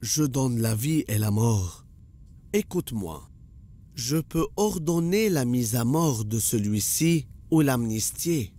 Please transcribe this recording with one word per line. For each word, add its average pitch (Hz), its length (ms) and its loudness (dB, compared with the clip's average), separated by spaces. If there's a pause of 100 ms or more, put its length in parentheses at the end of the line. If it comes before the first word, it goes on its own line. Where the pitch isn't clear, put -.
je 117 220 0
donne 131 360 0
la 113 160 0
vie 147 320 0
et 104 100 0
la 107 140 0
mort. 104 540 0 (680)
Écoute-moi. 107 760 -4 (680)
Je 123 220 -4
peux 165 380 -2
ordonner 180 760 0
la 151 160 2
mise 120 300 0
à 120 80 0
mort 131 420 2
de 110 140 -2
celui-ci 110 880 0 (240)
ou 156 100 4
l'amnistier, 120 960 -2